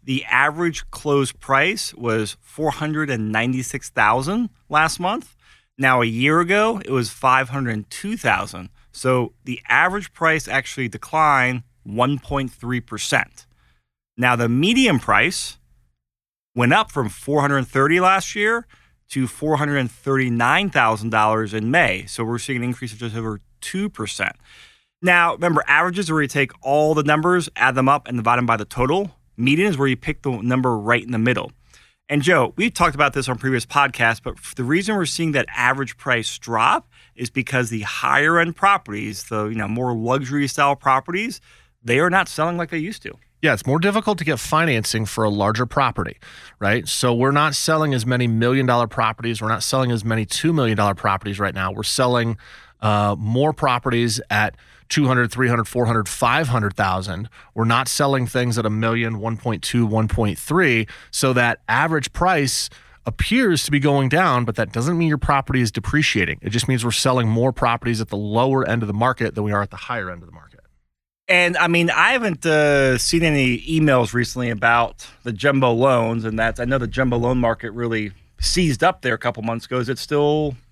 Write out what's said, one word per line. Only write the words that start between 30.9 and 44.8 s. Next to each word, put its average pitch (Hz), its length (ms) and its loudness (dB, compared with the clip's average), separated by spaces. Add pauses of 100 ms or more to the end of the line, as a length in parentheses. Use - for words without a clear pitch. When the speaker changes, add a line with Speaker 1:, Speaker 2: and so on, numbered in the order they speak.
Speaker 1:
in 120 120 -8
the 113 60 -2
middle. 113 340 0 (560)
And 143 140 0
Joe, 143 340 2
we've 214 180 0
talked 165 220 2
about 143 160 2
this 131 160 -2
on 123 100 -2
previous 131 260 -2
podcasts, 123 560 0
but 117 160 -10
f-, - 200 -18
the 127 80 -4
reason 185 320 0
we're 175 100 0
seeing 160 240 -2
that 135 240 0
average 127 420 -2
price 120 420 -2
drop 120 520 0 (240)
is 123 160 -8
because 127 400 -4
the 110 120 -6
higher 139 580 2
end 170 160 -2
properties, 107 720 -2
the, 107 180 -2
you 113 80 -6
know, 104 140 -4
more 120 260 -2
luxury 131 540 -2
style 143 260 2
properties, 175 640 -2 (440)
they 120 160 2
are 175 100 2
not 185 180 2
selling 170 280 -2
like 170 140 -6
they 170 80 -6
used 185 240 -8
to. - 140 -14 (240)
Speaker 2:
Yeah, 151 120 4
it's 110 120 -2
more 139 140 2
difficult 202 400 0
to 165 60 -8
get 147 160 -2
financing 117 680 0